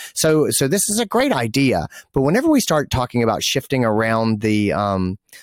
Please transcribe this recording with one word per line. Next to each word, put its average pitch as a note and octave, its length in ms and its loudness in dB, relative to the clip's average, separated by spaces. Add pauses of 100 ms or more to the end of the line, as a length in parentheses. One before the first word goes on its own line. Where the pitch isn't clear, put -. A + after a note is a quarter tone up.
(140)
So, D#3 360 2
so C3+ 180 0
this G3 220 -2
is G#3 80 -2
a A#3+ 80 -2
great B3+ 260 0
idea, A#2+ 540 0 (260)
but C#3 80 0
whenever G#3+ 300 2
we C#4+ 100 4
start D3+ 300 0
talking A#2+ 320 0
about A2 200 0
shifting C3 440 -2
around A2+ 560 0
the, G#2 320 2
um, F#2+ 420 -2 (260)